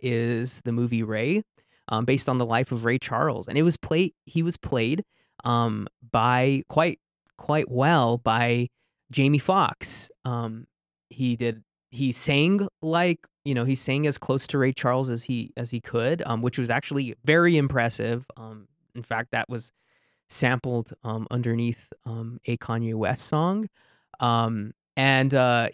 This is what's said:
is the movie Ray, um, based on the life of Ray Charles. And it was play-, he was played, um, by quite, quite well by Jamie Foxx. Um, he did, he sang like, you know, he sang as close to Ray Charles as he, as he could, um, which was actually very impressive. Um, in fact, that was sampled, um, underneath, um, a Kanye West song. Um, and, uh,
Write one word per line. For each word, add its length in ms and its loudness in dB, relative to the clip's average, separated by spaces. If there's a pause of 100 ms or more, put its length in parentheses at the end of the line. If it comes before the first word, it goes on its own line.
is 640 -2
the 80 -2
movie 280 0
Ray, 420 -2 (440)
um, 160 0
based 240 0
on 120 0
the 60 0
life 280 0
of 100 -4
Ray 160 2
Charles. 480 -2
And 100 -2
it 60 4
was 140 2
play-, 340 0 (140)
he 180 0
was 140 -2
played, 480 -2 (400)
um, 420 0 (240)
by 560 2
quite, 320 0 (380)
quite 340 0
well 460 4
by 500 2 (440)
Jamie 260 4
Foxx. 760 0 (140)
Um, 420 -6 (420)
he 280 -2
did, 260 -4 (260)
he 220 -2
sang 560 2 (140)
like, 440 0 (200)
you 100 0
know, 80 0
he 120 0
sang 300 0
as 120 0
close 300 -2
to 100 -2
Ray 160 4
Charles 360 0
as 140 -6
he, 320 -6
as 160 -8
he 80 -4
could, 460 -2
um, 160 -2
which 180 -2
was 100 -2
actually 540 -2
very 320 6
impressive. 720 0 (100)
Um, 320 -18 (260)
in 100 -12
fact, 280 -6
that 160 -4
was 240 -10 (560)
sampled, 640 -2 (120)
um, 260 -6
underneath, 640 -2 (120)
um, 400 -10
a 120 -4
Kanye 360 -4
West 320 -2
song. 440 0 (500)
Um, 540 0 (240)
and, 360 4
uh, 400 4